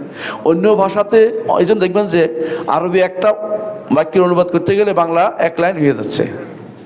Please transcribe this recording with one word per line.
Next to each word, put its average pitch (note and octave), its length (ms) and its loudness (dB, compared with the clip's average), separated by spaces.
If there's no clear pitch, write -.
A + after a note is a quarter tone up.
অন্য F#3 300 4
ভাষাতে, G3+ 720 2
এই F3+ 40 2
জন্য G#3 160 2
দেখবেন F#3 260 0
যে D#3+ 420 0
আরবি F3 340 0
একটা G3 340 0
বাক্যের D#3 300 2
অনুবাদ F3+ 260 2
করতে F3 280 0
গেলে G3+ 160 2
বাংলা E3+ 460 2
এক E3 220 0
লাইন F3 180 0
হয়ে C#3+ 160 2
যাচ্ছে। - 320 -2